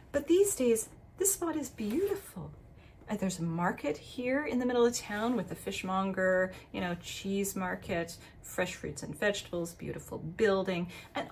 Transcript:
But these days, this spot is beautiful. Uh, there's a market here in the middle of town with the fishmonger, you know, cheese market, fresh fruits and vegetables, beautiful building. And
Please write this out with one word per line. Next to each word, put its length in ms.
But 140
these 300
days, 340
this 140
spot 220
is 140
beautiful. 800
Uh, 100
there's 200
a 60
market 540
here 480
in 120
the 80
middle 200
of 100
town 400
with 140
the 60
fishmonger, 960
you 100
know, 200
cheese 540
market, 640
fresh 320
fruits 300
and 160
vegetables, 540
beautiful 440
building. 680
And 180